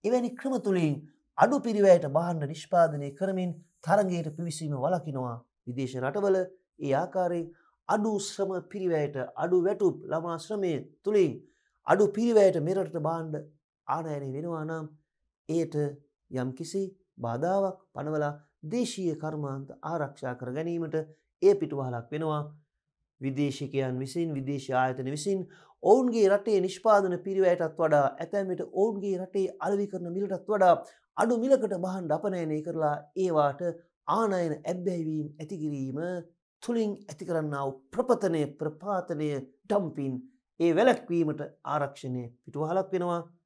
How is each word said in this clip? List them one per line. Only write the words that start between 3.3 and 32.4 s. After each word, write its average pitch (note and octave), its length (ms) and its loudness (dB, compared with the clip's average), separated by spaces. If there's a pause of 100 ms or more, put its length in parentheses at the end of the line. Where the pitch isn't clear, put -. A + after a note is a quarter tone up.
තරඟයට F3 520 2
පිවිසීම D#3 440 -6
වළකිනවා. C3+ 640 -2 (240)
විදේශ B2+ 360 -6
රටවල F#3+ 400 0 (400)
ඒ C#3 160 -2
ආකාරයෙන් E3+ 580 -2 (380)
අඩු G#3+ 280 0
ශ්‍රම G3 340 -4 (120)
පිරිවැයට, D#3+ 540 -2 (160)
අඩු F3 260 0
වැටුප්, F#3 440 2
ළමා E3 340 -4
ශ්‍රමය G3 360 -4 (240)
තුලින් G3 360 2 (540)
අඩු F#3+ 220 6
පිරිවැයට G#3 500 6
මෙරටට E3+ 400 -2
භාණ්ඩ D#3+ 360 -4 (520)
ආනයනය D3 440 -4
වෙනවා D#3 340 -6
නම් D#3+ 200 -6 (640)
එයට D#3+ 260 -2 (560)
යම්කිසි C3 520 -4 (320)
බාධාවක් F3+ 640 -2 (120)
පනවලා D3 440 -2 (300)
දේශීය F3+ 520 -2
කර්මාන්ත D3 540 -6 (100)
ආරක්ෂා C#3+ 560 -6
කර B2 160 -10
ගැනීමට D#3+ 440 -4 (460)
එය G3 140 8
පිටුවහලක් C3 540 -4
වෙනවා. D3+ 320 -2 (800)
විදේශිකයන් C3+ 760 -2
විසින්, D#3 360 -4
විදේශ C3+ 380 -6
ආයතන B2+ 380 0
විසින් F#3+ 300 -2 (440)
ඔවුන්ගේ A3+ 440 6
රටේ G3+ 320 4
නිෂ්පාදන F#3+ 600 4
පිරිවැයටත් F3+ 580 2
වඩා, D3+ 360 6
ඇතැම් F#3+ 340 -4
විට F3+ 220 -4
ඔවුන්ගේ G3 480 0
රටේ F#3 400 -2
අලෙවි G3 300 0
කරන F3 220 -8
මිලටත් F#3 380 -4
වඩා F#3 280 6 (420)
අඩු A#3 200 4
මිලකට A3+ 400 4
භාණ්ඩ F#3 340 -4
අපනයනය E3 480 -2